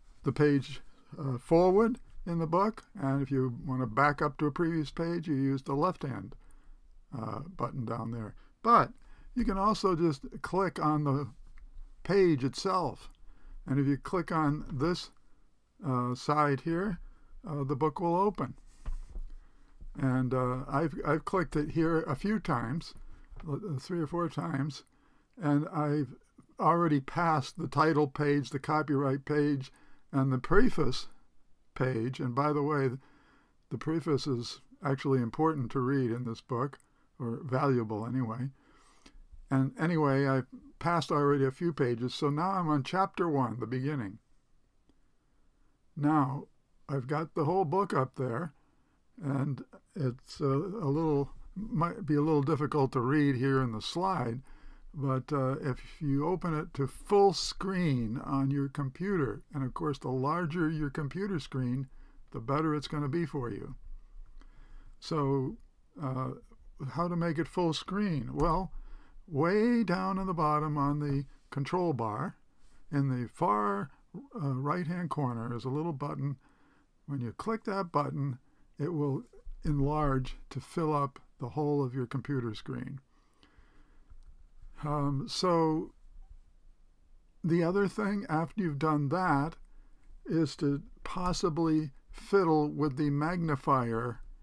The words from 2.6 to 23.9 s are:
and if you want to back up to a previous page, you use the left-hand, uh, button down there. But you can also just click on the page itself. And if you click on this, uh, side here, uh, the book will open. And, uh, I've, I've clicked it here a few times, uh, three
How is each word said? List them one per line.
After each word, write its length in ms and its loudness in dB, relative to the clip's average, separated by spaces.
and 220 0
if 80 -4
you 240 0
want 160 -2
to 60 0
back 340 4
up 180 0
to 80 2
a 40 2
previous 400 0
page, 380 -2
you 60 0
use 280 2
the 120 -4
left-hand, 600 -2
uh, 240 -6
button 280 -4
down 260 -6
there. 240 -8
But 300 6
you 100 0
can 140 0
also 360 2
just 300 2
click 420 -2
on 200 2
the 240 0
page 400 4
itself. 680 -2
And 120 0
if 80 2
you 100 2
click 360 -4
on 400 2
this, 380 -2
uh, 280 0
side 480 2
here, 360 -2
uh, 140 -4
the 140 -2
book 240 0
will 160 2
open. 380 0
And, 380 0
uh, 340 0
I've, 260 0
I've 180 0
clicked 300 -2
it 160 -2
here 320 2
a 140 -4
few 240 0
times, 540 -2
uh, 300 -4
three 220 -4